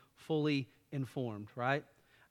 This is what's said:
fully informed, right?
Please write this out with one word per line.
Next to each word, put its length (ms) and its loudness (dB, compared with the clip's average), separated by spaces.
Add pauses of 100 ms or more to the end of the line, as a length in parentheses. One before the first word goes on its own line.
(140)
fully 520 0 (240)
informed, 640 -4
right? 300 0 (460)